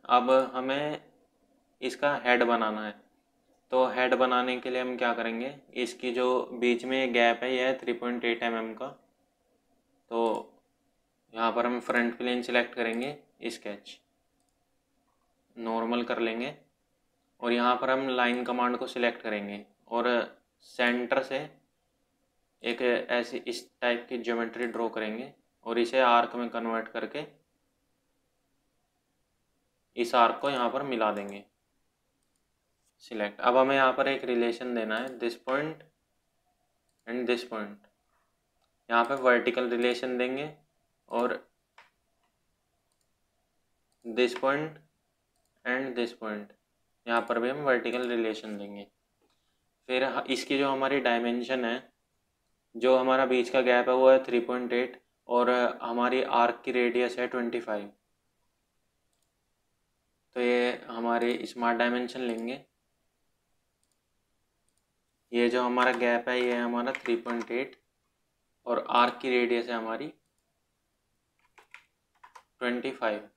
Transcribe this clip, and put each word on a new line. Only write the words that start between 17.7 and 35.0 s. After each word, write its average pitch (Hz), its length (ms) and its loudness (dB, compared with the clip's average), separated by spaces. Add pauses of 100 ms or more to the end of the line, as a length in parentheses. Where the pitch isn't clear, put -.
पर 131 140 -2
हम 135 200 0
लाइन 123 340 0
कमांड 123 320 0
को 127 120 -6
सिलेक्ट 120 340 -2
करेंगे 104 420 -6 (240)
और 117 220 0 (560)
सेंटर 123 560 0
से 139 260 -6 (1120)
एक 113 180 -4 (300)
ऐसी 120 280 -2
इस 117 220 -8 (200)
टाइप 120 280 -2
की 127 100 -6
ज्योमेट्री 117 480 -4
ड्रॉ 113 220 -4
करेंगे 110 420 -6 (360)
और 117 120 -2
इसे 120 220 2
आर्क 120 360 6
में 120 140 -4
कन्वर्ट 113 380 -4
करके 117 340 -8 (2750)
इस 117 180 -2
आर्क 117 260 6
को 139 100 0
यहाँ 123 200 0
पर 135 120 -4
मिला 113 300 0
देंगे 101 320 -8 (1600)
सिलेक्ट। 104 400 -6
अब 123 160 4
हमें 131 200 4
यहाँ 131 160 4
पर 135 160 0
एक 135 160 -2
रिलेशन 120 500 -2
देना 110 220 -2
है, 123 100 -4 (120)